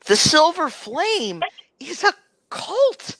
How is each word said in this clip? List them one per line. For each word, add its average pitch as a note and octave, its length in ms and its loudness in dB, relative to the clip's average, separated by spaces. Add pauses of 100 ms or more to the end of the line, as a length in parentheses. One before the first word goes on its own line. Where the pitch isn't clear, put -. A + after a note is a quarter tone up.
The G3+ 120 4
Silver D#4 520 4
Flame B3 720 -4 (380)
is D4 240 -12
a G4+ 80 4 (380)
cult. - 680 -2